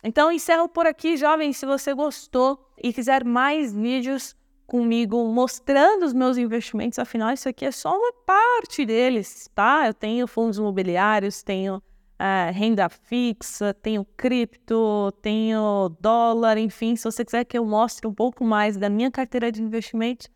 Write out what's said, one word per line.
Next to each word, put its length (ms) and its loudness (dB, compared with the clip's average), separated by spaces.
Então, 300 4
encerro 380 2
por 180 0
aqui, 300 0
jovem. 340 2
Se 140 -8
você 280 -2
gostou 760 -2
e 120 -2
quiser 320 2
mais 480 0
vídeos 600 -4
comigo 600 0
mostrando 800 4
os 100 0
meus 240 2
investimentos, 600 -4
afinal, 340 -4
isso 160 -6
aqui 180 -6
é 60 -2
só 240 -2
uma 160 0
parte 580 2
deles, 720 0
tá? 320 4
Eu 80 0
tenho 320 -2
fundos 320 -2
imobiliários, 840 0
tenho, 400 -4
é, 340 0
renda 380 2
fixa, 840 -4
tenho 280 -4
cripto, 960 0
tenho 680 0
dólar, 580 2
enfim. 380 -2
Se 80 -8
você 200 -4
quiser 220 -2
que 120 -6
eu 60 0
mostre 440 0
um 60 -4
pouco 300 -2
mais 320 2
da 140 -2
minha 220 0
carteira 400 -4
de 100 -8
investimentos 760 -4